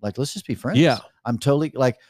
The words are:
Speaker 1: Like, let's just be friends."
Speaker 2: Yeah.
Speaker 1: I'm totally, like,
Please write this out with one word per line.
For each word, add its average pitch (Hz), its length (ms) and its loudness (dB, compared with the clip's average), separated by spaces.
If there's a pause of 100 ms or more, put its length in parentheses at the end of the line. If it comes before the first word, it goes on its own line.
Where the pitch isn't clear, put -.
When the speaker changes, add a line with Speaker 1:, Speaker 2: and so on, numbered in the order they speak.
Speaker 1:
Like, 104 160 -6
let's 135 160 -4
just - 120 -12
be 120 100 -6
friends." 110 240 -2
Speaker 2:
Yeah. 147 180 4 (260)
Speaker 1:
I'm 120 140 -2
totally, 143 360 0
like, 127 260 2 (100)